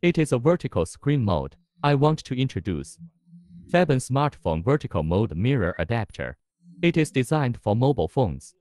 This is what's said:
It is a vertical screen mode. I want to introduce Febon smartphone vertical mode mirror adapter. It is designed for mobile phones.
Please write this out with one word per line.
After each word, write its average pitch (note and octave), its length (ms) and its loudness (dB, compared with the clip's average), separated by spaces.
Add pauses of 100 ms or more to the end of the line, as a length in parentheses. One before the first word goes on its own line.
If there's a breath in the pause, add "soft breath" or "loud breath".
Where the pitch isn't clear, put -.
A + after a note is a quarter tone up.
It F3 140 2
is D#3+ 140 0
a B2+ 80 2
vertical B2+ 480 0
screen C#3+ 380 -2
mode. D#2 320 -2 (260)
I C#3+ 140 2
want D3+ 280 2
to B2+ 160 -6
introduce F2 560 -4 (760)
Febon D#3+ 260 4
smartphone A#2+ 680 -2
vertical A#2+ 380 0
mode E2+ 340 0
mirror G#2+ 440 0
adapter. E2+ 560 -4 (440)
It E3+ 160 2
is D#3 140 2
designed C3 500 0
for G#2 140 0
mobile A#2 320 2
phones. F2 540 -4